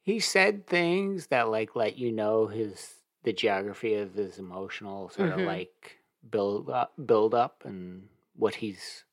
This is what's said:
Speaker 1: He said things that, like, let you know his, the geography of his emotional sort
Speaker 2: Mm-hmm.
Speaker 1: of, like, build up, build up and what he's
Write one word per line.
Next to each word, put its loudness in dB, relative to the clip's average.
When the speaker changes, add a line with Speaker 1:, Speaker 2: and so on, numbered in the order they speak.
Speaker 1:
He 0
said 2
things 0
that, 2
like, -2
let 0
you -2
know 2
his, -8
the 0
geography 0
of -4
his -4
emotional -10
sort 0
Speaker 2:
Mm-hmm. -2
Speaker 1:
of, 0
like, -8
build 0
up, -2
build 6
up 0
and -12
what 0
he's -10